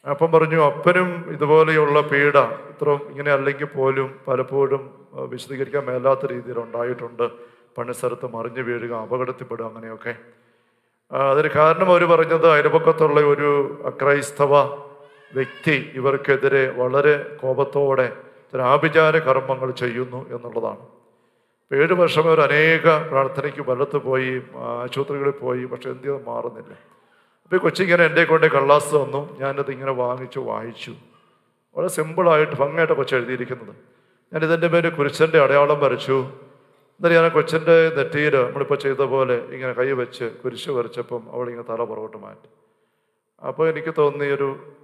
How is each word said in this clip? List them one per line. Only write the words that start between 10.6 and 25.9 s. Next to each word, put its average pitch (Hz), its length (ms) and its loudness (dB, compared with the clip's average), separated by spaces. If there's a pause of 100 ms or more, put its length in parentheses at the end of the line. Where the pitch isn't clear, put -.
ആ, 135 180 0
അതിന് 151 180 2
കാരണം 156 380 2
അവർ 175 180 4
പറഞ്ഞത്, 165 440 4
അയൽപക്കത്തുള്ള 156 720 4
ഒരു 143 640 0
അക്രൈസ്തവ 139 800 2 (680)
വ്യക്തി 131 600 -2
ഇവർക്കെതിരെ 135 760 2
വളരെ 139 720 0
കോപത്തോടെ 131 680 0 (400)
ചില 131 100 -4
ആഭിചാര 156 560 4
കർമ്മങ്ങൾ 131 520 -2
ചെയ്യുന്നു 123 680 -8
എന്നുള്ളതാണ്. 113 440 -8
ഇപ്പൊ - 960 -14
ഏഴ് 160 160 4
വർഷം 165 300 4
അവർ 160 180 4
അനേക 156 680 4
പ്രാർത്ഥനയ്ക്ക് 139 540 -2
പലത്ത് 135 340 -2
പോയി, 131 460 -2 (140)
ആ, 120 260 -8
ആശുപത്രികളിൽ 139 480 -4
പോയി, 127 340 -6
പക്ഷെ 123 260 -12